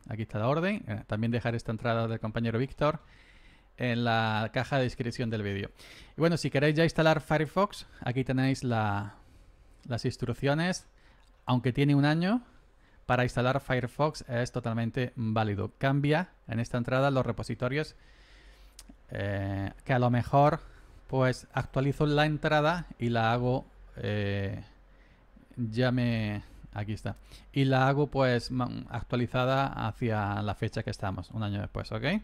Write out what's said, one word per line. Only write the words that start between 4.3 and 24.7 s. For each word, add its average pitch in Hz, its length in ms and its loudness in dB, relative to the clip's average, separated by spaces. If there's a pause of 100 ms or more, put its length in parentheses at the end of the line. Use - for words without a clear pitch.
caja 135 260 0
de 131 40 2
descripción 120 480 -4
del 107 140 -2
vídeo. 98 260 -4 (460)
Y - 40 -4
bueno, 165 160 4
si 143 140 -2
queréis 147 240 4
ya 160 80 4
instalar 160 380 4
Firefox, 160 680 0 (140)
aquí 127 240 -2
tenéis 131 400 0
la, 104 500 0 (720)
las 120 180 -4
instrucciones. 139 840 -2 (580)
Aunque 123 260 2
tiene 143 220 4
un 139 100 6
año 175 380 2 (640)
para 127 180 2
instalar 127 360 0
Firefox, 131 680 -2
es 120 240 -2
totalmente 117 640 -2
válido. 110 640 0
Cambia 143 500 2 (180)
en 113 140 -4
esta 120 180 -4
entrada 131 320 2
los 131 160 2
repositorios, 123 720 -4 (1120)
eh, 98 640 -4 (120)
que - 80 0
a 127 60 4
lo 123 120 4
mejor, 143 500 4 (480)
pues, 131 440 0
actualizo 139 540 0
la 147 200 4
entrada 151 600 0 (140)
y 117 80 0
la 113 240 2
hago, 123 340 0 (300)
eh, 101 640 -2 (920)